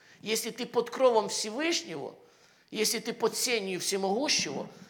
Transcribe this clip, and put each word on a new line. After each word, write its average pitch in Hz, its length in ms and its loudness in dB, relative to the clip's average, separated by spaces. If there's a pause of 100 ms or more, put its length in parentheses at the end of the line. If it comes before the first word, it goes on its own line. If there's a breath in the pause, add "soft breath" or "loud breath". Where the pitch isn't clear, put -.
(220 soft breath)
Если 220 280 -2
ты 247 140 -6
под 233 240 0
кровом 226 400 6
Всевышнего, 214 840 -2 (560 soft breath)
если 220 280 2
ты 220 140 -4
под 226 240 0
сенью 196 440 0
Всемогущего, 196 880 0 (240 loud breath)